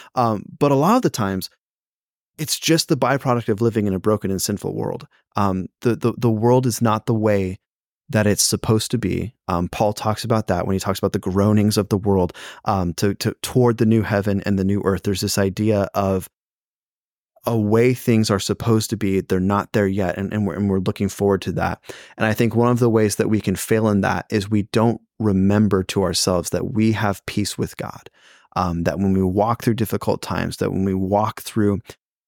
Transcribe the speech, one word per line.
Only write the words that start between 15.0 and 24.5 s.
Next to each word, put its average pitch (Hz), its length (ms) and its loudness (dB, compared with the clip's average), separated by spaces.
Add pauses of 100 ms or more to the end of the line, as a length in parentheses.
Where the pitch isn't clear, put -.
There's 98 180 -2
this 101 180 -4
idea 101 560 0
of 95 340 0 (1200)
a 117 120 0
way 113 360 4
things 110 360 2
are 101 80 2
supposed 110 520 0
to 110 60 -2
be, 98 240 0
they're 92 200 -2
not 101 320 0
there 104 140 2
yet, 98 320 -2
and, 98 140 -6
and 104 140 -2
we're, 85 80 -4
and 101 140 -2
we're 95 120 2
looking 98 280 -2
forward 98 340 2
to 95 100 -6
that. 90 280 -4 (380)
And 110 80 0
I 107 80 2
think 113 200 0
one 120 160 4
of 123 100 2
the 120 100 4
ways 110 260 2
that 104 140 0
we 107 100 2
can 95 160 -2
fail 110 320 0
in 101 140 2
that 95 280 -2
is 104 200 -2